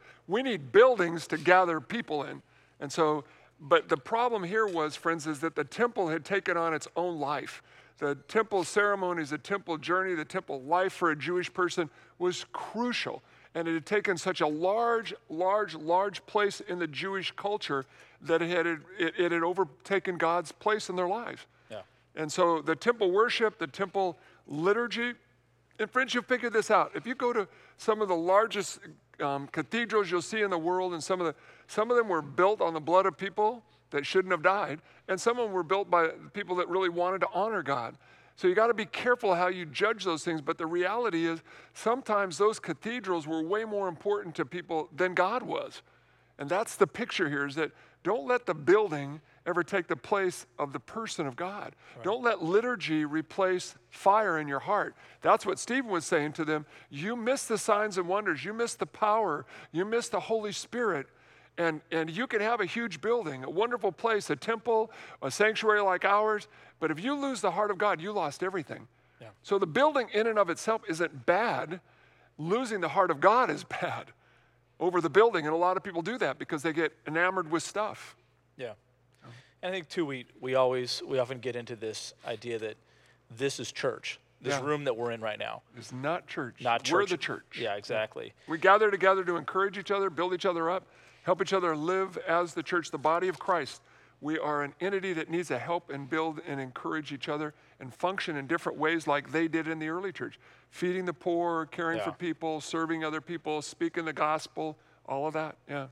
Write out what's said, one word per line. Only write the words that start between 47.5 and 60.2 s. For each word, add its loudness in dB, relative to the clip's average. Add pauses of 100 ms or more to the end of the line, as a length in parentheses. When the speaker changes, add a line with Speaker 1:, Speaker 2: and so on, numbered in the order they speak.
Speaker 1:
that -2 (320)
don't 0
let 0
the 0
building 4 (280)
ever 0
take -2
the -2
place -2 (120)
of -4
the -6
person -8
of -6
God. -10 (220)
Speaker 2:
Right. -10
Speaker 1:
Don't 0
let 2
liturgy 2
replace -2 (160)
fire 4
in -4
your -4
heart. -2 (280)
That's 4
what -2
Stephen -4
was 0
saying 0
to -4
them. -2 (240)
You -6
miss -2
the 0
signs 2
and 0
wonders. 0
You -6
miss -4
the -6
power. 0 (260)
You 0
miss -2
the 0